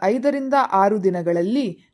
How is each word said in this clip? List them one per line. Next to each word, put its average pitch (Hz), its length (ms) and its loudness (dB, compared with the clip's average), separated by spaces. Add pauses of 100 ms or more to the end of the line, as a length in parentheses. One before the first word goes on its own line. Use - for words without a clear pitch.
ಐದರಿಂದ 269 520 0 (180)
ಆರು 196 320 2
ದಿನಗಳಲ್ಲಿ 180 760 -2 (160)